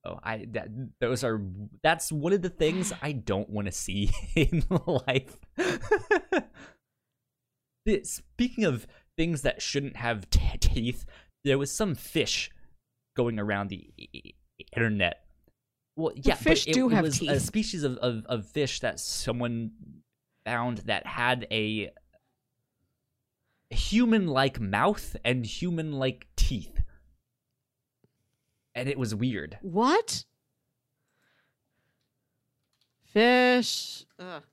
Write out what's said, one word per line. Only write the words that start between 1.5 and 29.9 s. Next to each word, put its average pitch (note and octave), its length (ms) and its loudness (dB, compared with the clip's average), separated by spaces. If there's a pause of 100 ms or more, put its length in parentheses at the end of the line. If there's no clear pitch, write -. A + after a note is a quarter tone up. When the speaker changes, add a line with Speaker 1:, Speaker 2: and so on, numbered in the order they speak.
Speaker 1:
that's D#3+ 260 0
one D#3 220 0
of G3 100 2
the F#3 80 -4
things E3+ 480 0
Speaker 2:
<sighs> - 40 -10
Speaker 1:
I D3+ 100 -4
don't G#2 360 -2
wanna G2+ 220 -6
see G2+ 400 0 (120)
<laughs> - 120 -6
in D3+ 300 4 (200)
life. C3+ 540 -2 (180)
<laughs> F#4 880 0 (1400)
It, G#3 220 2
speaking - 560 -4
of C3 240 0 (280)
things D#3+ 260 0
that - 200 0
shouldn't C#3+ 340 -4
have A#2 320 -4
t-, - 300 4
teeth, - 480 2 (380)
there C#3 120 4
was C#3 140 0
some G3 240 0
fish - 560 -2 (680)
going A#2 220 0
around G2+ 300 -2
the F#2+ 300 -12
i-, - 160 -18
i-, - 200 -18 (420)
internet. G#2+ 440 0 (760)
Well, D#3+ 180 -2
Speaker 2:
The - 80 -12
Speaker 1:
yeah, D#3 120 4
Speaker 2:
fish - 320 2
Speaker 1:
but - 60 0
it, - 20 4
Speaker 2:
do B3+ 160 4
Speaker 1:
it - 20 4
Speaker 2:
have G3+ 120 4
Speaker 1:
was D3 120 0
a - 40 -2
Speaker 2:
teeth. D3 220 2
Speaker 1:
species D3 420 -2
of, B2+ 120 0
of, A2+ 300 -2
of A2+ 200 -4
fish - 340 -2
that A#2 200 -4
someone A#2 680 -4 (760)
found A#2+ 340 -2
that G#2 280 -2
had A#2+ 440 0
a G#2+ 400 -2 (1800)
human-like F#3+ 920 2
mouth G#2+ 640 0
and B2 220 0
human-like D3+ 800 -4 (100)
teeth. - 460 2 (1900)
And B2 160 -4
it C#3+ 80 -4
was A#2 160 -2
weird. G2+ 480 -4
Speaker 2:
What? B3 600 0 (2750)